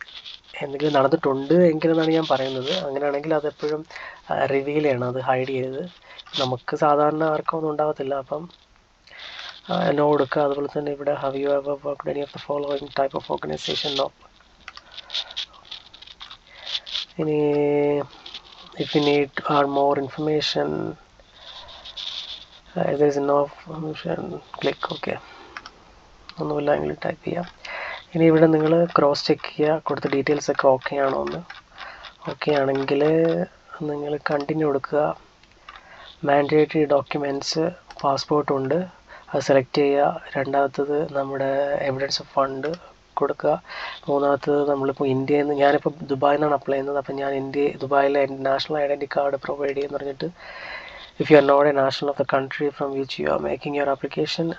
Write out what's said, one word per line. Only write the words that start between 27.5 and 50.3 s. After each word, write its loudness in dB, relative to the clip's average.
ഇനി 6
ഇവിടെ 8
നിങ്ങൾ 4
ക്രോസ് 2
ചെക്ക് -2
ചെയ്യുക, 2
കൊടുത്ത -4
ഡീറ്റെയിൽസ് 0
ഒക്കെ 2
ഓക്കെ 2
ആണോ 0
എന്ന്. -6
ഓക്കെ -2
ആണെങ്കിൽ 2
നിങ്ങൾ -4
കണ്ടിന്യൂ -2
കൊടുക്കുക. 0
മാൻഡേറ്ററി 4
ഡോക്യുമെന്റ്സ്, 0
പാസ്പോർട്ട് 0
ഉണ്ട്, 0
അത് -2
സെലക്ട് 2
ചെയ്യുക. 2
രണ്ടാമത്തത് 0
നമ്മുടെ -2
evidence -2
of -10
fund -2
കൊടുക്കുക. 0
മൂന്നാമത്തത് 2
നമ്മളിപ്പോൾ 0
ഇന്ത്യയിൽ 2
നിന്ന്, 0
ഞാനിപ്പോൾ 2
ദുബായിൽ 2
നിന്നാണ് 2
അപ്ലൈ 0
ചെയ്യുന്നത്, -2
അപ്പം -4
ഞാൻ -4
ഇന്ത്യ, -2
ദുബായിലെ 2
എൻ്റെ 0
നാഷണൽ 0
ഐഡന്റിറ്റി -2
കാർഡ് 0
പ്രൊവൈഡ് -4
ചെയ്യുമെന്ന് -4
പറഞ്ഞിട്ട് -6